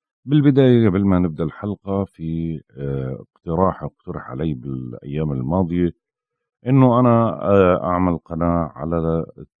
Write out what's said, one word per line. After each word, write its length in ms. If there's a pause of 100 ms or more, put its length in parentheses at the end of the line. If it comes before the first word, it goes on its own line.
(260)
بالبداية 640
قبل 160
ما 140
نبدأ 240
الحلقة 600
في، 580 (160)
آه، 460 (120)
اقتراح 480
اقترح 460
علي 240
بالأيام 760
الماضية 600 (760)
إنه 320
أنا، 420
آه، 420
أعمل 340
قناة 580
على 500 (340)